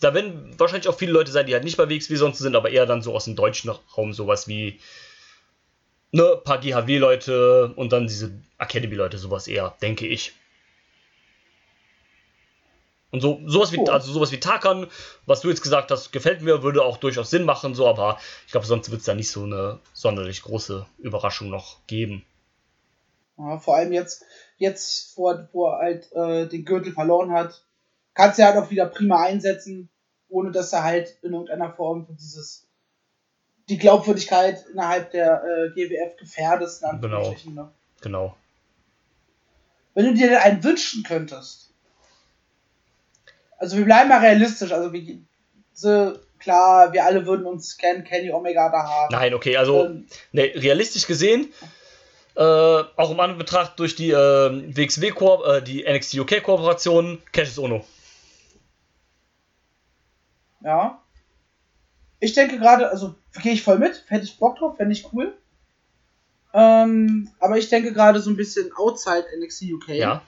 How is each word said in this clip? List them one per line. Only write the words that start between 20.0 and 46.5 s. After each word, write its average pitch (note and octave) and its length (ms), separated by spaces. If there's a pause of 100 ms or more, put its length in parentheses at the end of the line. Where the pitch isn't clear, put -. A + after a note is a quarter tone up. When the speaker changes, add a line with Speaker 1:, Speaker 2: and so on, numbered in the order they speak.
Speaker 1:
große G2 460 (120)
Überraschung G#2 520
noch - 360
geben. G#2+ 380 (1120)
Speaker 2:
Ja, D3+ 220
vor D3+ 180
allem F3+ 160
jetzt, F3 320 (320)
jetzt, - 600
wo, F3+ 180 (180)
wo F3 160
er - 100
halt, E3+ 340
äh, E3 360
den E3 160
Gürtel F#3 300
verloren F3 380
hat, E3+ 300 (520)
kannst G3+ 240
du A3 40
ja G3+ 60
halt G3+ 160
auch - 60
wieder F#3+ 160
prima F#3+ 360
einsetzen, F#3+ 680 (400)
ohne F#3 200
dass F3 220
er E3+ 100
halt E3+ 380
in F3 140
irgendeiner E3+ 360
Form E3 360
für E3 80
dieses, D3+ 520 (1000)
die G3+ 80
Glaubwürdigkeit F#3+ 960
innerhalb F3 380
der, E3 340
äh, E3 300
G F3 160
W D#3 60
F E3+ 200
gefährdest, E3+ 640
in D#3 200
Speaker 1:
Genau. G#2+ 160
Speaker 2:
Anführungsstrichen, A2+ 360
ne? D3 160 (300)
Speaker 1:
Genau. F#2+ 360 (1600)
Speaker 2:
Wenn G#3 140
du B3+ 80
dir A#3+ 280
einen G3 220
wünschen C4 380
könntest, D3 640 (1900)
also F#3 180
wir G#3 80
bleiben A3+ 240
mal C4 100
realistisch, G#3+ 540
also E3+ 200
wir, E3 260 (540)
so, G3+ 460 (220)
klar, F3+ 520